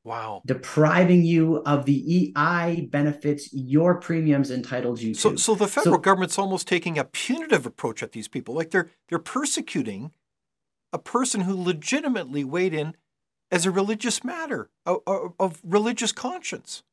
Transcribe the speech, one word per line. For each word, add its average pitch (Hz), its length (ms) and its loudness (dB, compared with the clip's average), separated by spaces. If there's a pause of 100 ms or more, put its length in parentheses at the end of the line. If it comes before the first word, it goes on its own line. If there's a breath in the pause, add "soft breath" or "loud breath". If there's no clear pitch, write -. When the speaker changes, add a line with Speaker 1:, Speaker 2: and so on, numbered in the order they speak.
Speaker 1:
Wow. 110 400 -8
Speaker 2:
Depriving 170 800 4
you 165 340 4
of 143 280 0
the 143 300 2
E 175 200 2
I 170 540 0
benefits 147 640 -2
your 147 460 4
premiums 151 500 2
entitled 123 500 -4
you 113 140 -2
Speaker 1:
So, - 200 2
Speaker 2:
to. 135 40 -6
Speaker 1:
so - 160 2
the 202 140 0
federal 180 300 4
Speaker 2:
So - 40 2
Speaker 1:
government's 185 380 2
almost 190 280 -2
taking 170 300 0
a 139 60 0
punitive 262 640 -2
approach 113 340 -8
at 113 120 -10
these 110 140 -12
people. 123 280 -8
Like, 160 160 -4
they're, 175 180 0 (200 soft breath)
they're 170 100 -2
persecuting 143 920 -6 (800)
a - 60 -8
person 240 440 -2
who 190 140 -2
legitimately 180 880 -2
weighed 170 300 0
in 156 220 -4 (560)
as 175 140 2
a 190 60 2
religious 214 520 -2
matter, 302 460 -6 (160)
a, 180 100 2 (100)
a, 185 220 -2 (100)
of 185 240 -2
religious 214 520 0
conscience. - 800 -10